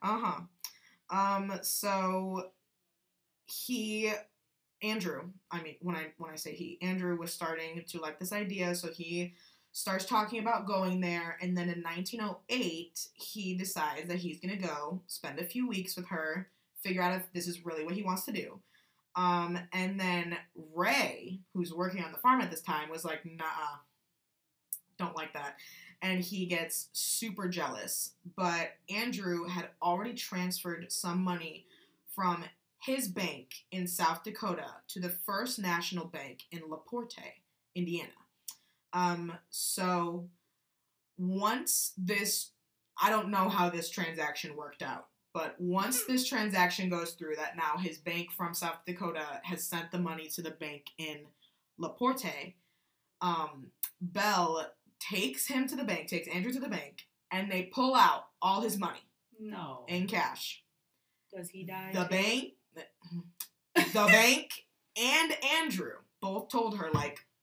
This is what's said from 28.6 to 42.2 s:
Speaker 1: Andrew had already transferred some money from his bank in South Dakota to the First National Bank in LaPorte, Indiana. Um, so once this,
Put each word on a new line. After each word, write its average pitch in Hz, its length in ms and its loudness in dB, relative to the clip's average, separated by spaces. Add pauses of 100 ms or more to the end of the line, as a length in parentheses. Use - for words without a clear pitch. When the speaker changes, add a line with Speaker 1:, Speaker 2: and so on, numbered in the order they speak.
Speaker 1:
Andrew 190 600 0
had 180 200 -4 (140)
already 180 320 2
transferred 180 760 -2
some 180 320 0
money 170 420 -4 (480)
from 175 300 2 (360)
his 262 280 0
bank 175 640 -6
in 180 160 -2
South 165 340 2
Dakota 185 440 -4 (220)
to - 120 -8
the 175 80 -2
First 208 500 -2
National 175 480 0
Bank 139 360 -10 (100)
in 170 160 -8
LaPorte, 233 500 -8 (560)
Indiana. 170 360 -2 (840)
Um, 175 400 2 (180)
so 175 800 0 (880)
once 196 800 2
this, 202 520 0 (520)